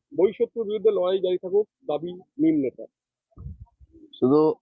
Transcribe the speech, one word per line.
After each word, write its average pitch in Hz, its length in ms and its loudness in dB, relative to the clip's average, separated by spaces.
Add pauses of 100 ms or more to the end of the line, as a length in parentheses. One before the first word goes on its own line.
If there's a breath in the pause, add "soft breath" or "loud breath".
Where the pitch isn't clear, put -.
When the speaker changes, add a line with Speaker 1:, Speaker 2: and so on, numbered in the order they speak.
(180)
Speaker 1:
বহিঃশত্রুর 226 480 0
বিরুদ্ধে 208 260 2
লড়াই 185 280 0
জারি 185 180 0
থাকুক, 190 300 -2 (200)
দাবি 156 260 -6
মিম 160 480 0
নেতা। 120 240 -6 (1300)
Speaker 2:
শুধু 151 420 4